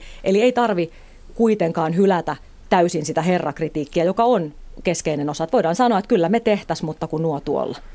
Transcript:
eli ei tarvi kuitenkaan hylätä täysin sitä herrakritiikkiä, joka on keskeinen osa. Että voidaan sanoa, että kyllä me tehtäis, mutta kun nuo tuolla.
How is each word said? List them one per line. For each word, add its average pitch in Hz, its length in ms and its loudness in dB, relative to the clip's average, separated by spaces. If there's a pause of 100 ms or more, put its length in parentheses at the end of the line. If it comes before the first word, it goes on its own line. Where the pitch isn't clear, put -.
(240)
eli 196 180 2
ei 247 100 4
tarvi 214 400 0 (440)
kuitenkaan 170 600 0
hylätä 175 400 2 (340)
täysin 175 360 2
sitä 156 160 -2
herrakritiikkiä, 160 840 -2
joka 190 200 2
on 190 300 2 (300)
keskeinen 151 460 -2
osa. 156 140 -4
Että 160 80 -4
voidaan 180 240 2
sanoa, 240 240 2
että - 100 -4
kyllä 170 200 4
me 226 100 2
tehtäis, 202 440 -2
mutta 156 240 -6
kun 156 140 -4
nuo 156 180 -2
tuolla. - 380 -4 (180)